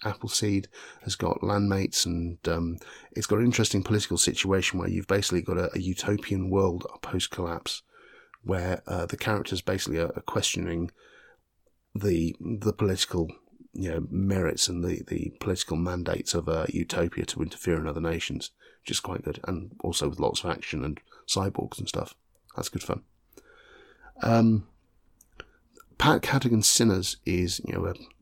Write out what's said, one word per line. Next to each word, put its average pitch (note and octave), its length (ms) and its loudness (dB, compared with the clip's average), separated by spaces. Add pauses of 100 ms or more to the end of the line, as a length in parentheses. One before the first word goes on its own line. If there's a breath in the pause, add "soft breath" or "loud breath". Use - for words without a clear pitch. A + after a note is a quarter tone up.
Appleseed G2+ 640 0 (340 loud breath)
has G2 140 -4
got - 240 0
landmates, G2+ 680 2
and, E2+ 320 -2 (100)
um, E2+ 300 0 (340 loud breath)
it's - 140 -4
got G#2+ 140 4
an A#2+ 40 4
interesting A2+ 380 4
political G2+ 340 0
situation F#2+ 640 2
where F2 100 -2
you've F#2 180 -2
basically F#2+ 360 2
got F2 160 0
a, F2 180 0
a - 20 0
utopian F#2+ 680 0
world F#2 380 2 (160)
post-collapse - 800 -4 (600 loud breath)
where, F2+ 440 -2
uh, F2+ 200 -2
the - 120 -8
characters G2+ 420 -2
basically F#2 380 -2
are, E2 180 0
are - 60 -8
questioning F2 680 -2 (1040 loud breath)
the, E2+ 460 2
the G#2 320 -2
political, F#2+ 560 0 (460)
you F#2 160 -4
know, E2+ 200 -2
merits F#2+ 560 2
and F2 160 -2
the, F2 240 0
the E2 340 -4
political F2+ 360 -2
mandates F2 560 -2
of E2 160 0
a D#2+ 220 0
utopia E2+ 560 0
to - 160 -4
interfere D#2+ 360 -2
in D#2 80 -2
other D#2+ 140 -4
nations, E2 500 -4 (320 soft breath)
which - 80 -10
is - 100 0
quite - 220 -6
good, - 220 -4
and F2+ 260 -4 (100)
also - 280 0
with C#2 100 -4
lots - 240 0
of F2+ 80 -2
action C#2 340 -4
and D2 160 -4 (280 loud breath)
cyborgs - 500 -2
and F#2 100 -6
stuff. - 260 -6 (420)
That's - 120 -4
good - 140 -6
fun. - 200 -4 (1200 loud breath)
Um, A2+ 460 6 (1300 loud breath)
Pat - 240 6
Cadigan's A#2 460 4
Sinners F#2+ 480 4 (100)
is, F2+ 380 2
you - 80 -4
know, F2+ 140 0
a, F2+ 80 -2 (280)